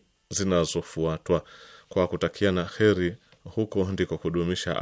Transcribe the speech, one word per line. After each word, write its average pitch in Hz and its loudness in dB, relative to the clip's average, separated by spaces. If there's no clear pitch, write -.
zinazofuatwa. 82 0
Kwa 90 2
kutakiana 90 0
kheri, 90 2
huko 101 -2
ndiko 90 -2
kudumisha 87 -2